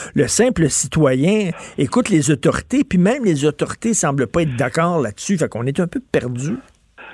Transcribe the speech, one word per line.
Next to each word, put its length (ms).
le 140
simple 400
citoyen 840
écoute 300
les 220
autorités, 580
puis 100
même 260
les 200
autorités 500
semblent 360
pas 120
être 140
d'accord 440
là-dessus, 380
fait 100
qu'on 180
est 140
un 80
peu 120
perdu. 440